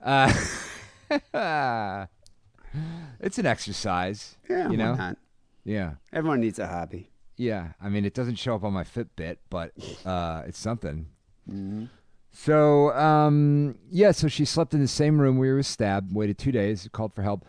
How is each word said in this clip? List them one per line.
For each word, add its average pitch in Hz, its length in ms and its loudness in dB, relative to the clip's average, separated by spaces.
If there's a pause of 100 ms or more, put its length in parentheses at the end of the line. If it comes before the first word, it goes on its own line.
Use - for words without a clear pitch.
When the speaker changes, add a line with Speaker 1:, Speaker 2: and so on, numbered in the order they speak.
Speaker 1:
Uh, 135 280 6 (760)
<laughs> 131 960 -2 (1120)
it's - 200 -6
an 202 60 0
exercise. 101 920 -2 (120)
Speaker 2:
Yeah, 359 160 0
Speaker 1:
you - 60 -2
Speaker 2:
why - 40 0
Speaker 1:
know. 110 200 0
Speaker 2:
not? 92 220 -6 (460)
Speaker 1:
Yeah. 98 300 -4 (200)
Speaker 2:
Everyone 156 280 0
needs 110 180 -2
a 95 80 -6
hobby. 85 420 -8 (280)
Speaker 1:
Yeah, 107 320 -4 (120)
I 101 80 -8
mean, 101 160 -2
it 101 80 -4
doesn't 123 220 -4
show 117 200 -4
up 92 80 -6
on 104 100 -4
my 92 100 -4
Fitbit, 87 540 -10 (120)
but, 85 220 -8 (340)
uh, 85 420 -4
it's 85 120 -14
something. 80 480 -6 (420)
Speaker 2:
Mm-hmm. 98 360 -8 (460)
Speaker 1:
So, 151 640 6
um, 147 840 4 (120)
yeah, 190 220 6
so - 160 0
she 147 180 0
slept - 280 0
in 151 80 4
the 135 60 4
same 151 340 2
room 131 160 4
where 131 140 2
he 135 60 2
was 139 100 0
stabbed, 98 460 -2
waited 104 240 0
two 135 140 -2
days, 104 400 -2
called 110 220 -6
for 101 100 -6
help. 101 260 -4